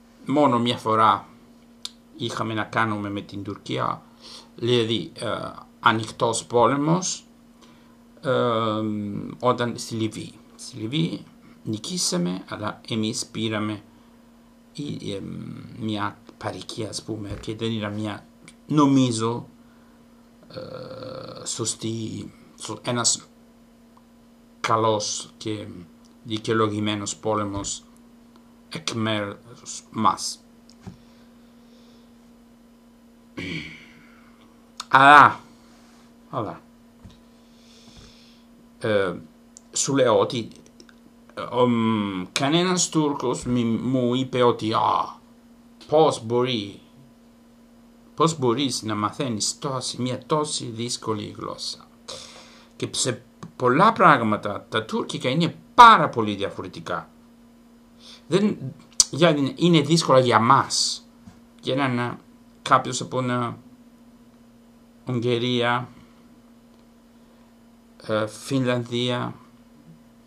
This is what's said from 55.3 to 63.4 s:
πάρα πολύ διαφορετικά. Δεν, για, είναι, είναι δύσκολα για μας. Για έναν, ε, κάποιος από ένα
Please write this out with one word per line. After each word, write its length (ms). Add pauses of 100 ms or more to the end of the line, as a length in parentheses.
πάρα 360
πολύ 260
διαφορετικά. 760 (1160)
Δεν, 460 (380)
για, 180
είναι, 260
είναι 260
δύσκολα 380
για 200
μας. 640 (560)
Για 120
έναν, 260
ε, 180 (440)
κάποιος 400
από 180
ένα 380 (1500)